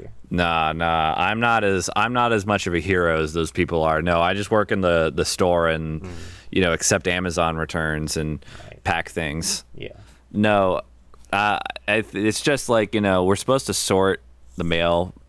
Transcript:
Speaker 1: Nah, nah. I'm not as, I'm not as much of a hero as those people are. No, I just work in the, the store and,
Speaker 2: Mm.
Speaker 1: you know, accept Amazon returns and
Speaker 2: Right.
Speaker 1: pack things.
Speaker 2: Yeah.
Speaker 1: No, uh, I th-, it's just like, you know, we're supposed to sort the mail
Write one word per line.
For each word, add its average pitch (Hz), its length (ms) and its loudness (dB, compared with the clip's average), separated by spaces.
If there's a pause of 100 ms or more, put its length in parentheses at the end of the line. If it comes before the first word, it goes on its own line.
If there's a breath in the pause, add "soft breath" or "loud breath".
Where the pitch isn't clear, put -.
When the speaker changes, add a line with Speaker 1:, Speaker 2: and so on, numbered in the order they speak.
(300)
Speaker 1:
Nah, 82 420 0
nah. 80 440 0
I'm 107 240 0
not 117 240 2
as, 95 320 0
I'm 110 160 0
not 120 200 2
as 101 140 0
much 101 220 0
of 87 60 0
a 85 60 0
hero 85 420 2
as 78 100 -4
those 80 180 -2
people 85 320 0
are. 78 200 2
No, 85 180 2
I 90 140 2
just 101 180 -6
work 104 180 2
in 98 120 0
the, 82 320 2
the 80 100 0
store 87 440 2
and, 80 340 -4
Speaker 2:
Mm. 92 80 -12 (420 loud breath)
Speaker 1:
you 95 100 2
know, 87 100 4
accept 92 360 0
Amazon 87 480 0
returns 78 600 -4
and 76 280 -4 (220 loud breath)
Speaker 2:
Right. - 180 -20
Speaker 1:
pack 85 240 -2
things. 80 560 -4 (100)
Speaker 2:
Yeah. - 140 -12 (440 loud breath)
Speaker 1:
No, 101 500 2 (500)
uh, 104 280 0 (280)
I 107 140 2
th-, 101 240 -4
it's 107 160 0
just 143 260 0
like, 113 260 2
you 107 60 0
know, 95 240 4
we're 95 120 4
supposed 131 300 0
to 101 80 -2
sort 95 460 2 (360)
the 85 80 -4
mail 85 500 2 (140)